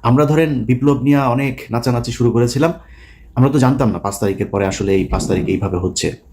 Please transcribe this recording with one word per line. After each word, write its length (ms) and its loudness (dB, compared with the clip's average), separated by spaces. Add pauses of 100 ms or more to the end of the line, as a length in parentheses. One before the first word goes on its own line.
আমরা, 220 4
ধরেন, 380 0
বিপ্লব 380 2
নিয়ে 160 2
অনেক 440 -2 (100)
নাচানাচি 400 -2
শুরু 200 0
করেছিলাম। 420 0 (640)
আমরা 140 4
তো 100 2
জানতাম 320 2
না 80 -4
পাঁচ 200 -6
তারিখের 260 -2
পরে 220 -2
আসলে 280 -2
এই 100 2
পাঁচ 220 -4
তারিখ 180 0
এইভাবে 320 -2
হচ্ছে 300 -4 (260)